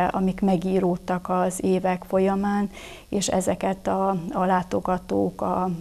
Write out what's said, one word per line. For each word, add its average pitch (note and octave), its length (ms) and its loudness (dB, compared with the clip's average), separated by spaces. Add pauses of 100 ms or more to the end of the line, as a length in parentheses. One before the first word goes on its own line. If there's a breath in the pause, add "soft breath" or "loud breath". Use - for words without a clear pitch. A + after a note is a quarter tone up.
(120)
amik F#3+ 300 0
megíródtak F3+ 880 2
az F3+ 340 0
évek F#3 400 2
folyamán, G3 640 2 (400 loud breath)
és G3 180 0
ezeket F#3+ 600 0
a, F#3+ 220 0 (220)
a F#3 140 0
látogatók, F#3 960 0
a, F#3 280 0 (120)